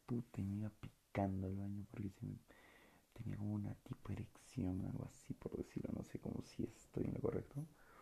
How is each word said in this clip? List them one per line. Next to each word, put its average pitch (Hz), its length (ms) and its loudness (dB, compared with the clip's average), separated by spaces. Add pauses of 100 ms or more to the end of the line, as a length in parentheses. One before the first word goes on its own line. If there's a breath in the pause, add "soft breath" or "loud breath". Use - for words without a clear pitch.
puta, 117 340 0
y 98 40 2
me 98 120 2
iba 104 140 0
picando - 760 2
al 95 80 2
baño 101 360 -2
porque 101 200 -2
se 101 160 -6
me... 101 120 -4 (720 loud breath)
tenía 104 240 -2
como 104 180 2
una 101 220 0
tipo - 340 -6
erección, 92 720 0
algo 95 200 0
así, - 300 -8
por - 220 -4
decirlo, - 400 -2
no - 60 0
sé, - 160 -6
como - 240 0
si - 220 -2
estoy - 400 -2
en - 100 4
lo - 60 0
correcto. - 440 2 (380 loud breath)